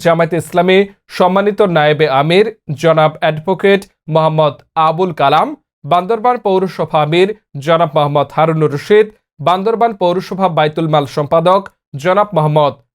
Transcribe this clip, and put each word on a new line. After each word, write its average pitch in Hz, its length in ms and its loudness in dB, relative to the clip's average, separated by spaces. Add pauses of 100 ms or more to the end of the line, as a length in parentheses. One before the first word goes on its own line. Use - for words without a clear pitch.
জামায়াতে 165 320 0
ইসলামী 180 420 0 (300)
সম্মানিত 196 520 0 (160)
নায়েবে 151 300 2 (140)
আমির 170 260 2 (360)
জনাব 156 380 2
অ্যাডভোকেট 185 640 0 (260)
মোহাম্মদ 156 460 0 (320)
আবুল 170 340 -2
কালাম, 147 280 2 (360)
বান্দরবান 208 600 0
পৌরসভা 185 580 -2
আমির 170 260 2 (360)
জনাব 165 300 2
মোহাম্মদ 143 380 0
হারুনুর 156 420 0
রশিদ, 208 320 2 (340)
বান্দরবান 202 600 -2
পৌরসভা 180 480 -2
বাইতুল 156 400 -2
মাল 151 180 0
সম্পাদক 165 560 0 (340)
জনাব 185 380 0
মোহাম্মদ 151 400 0 (200)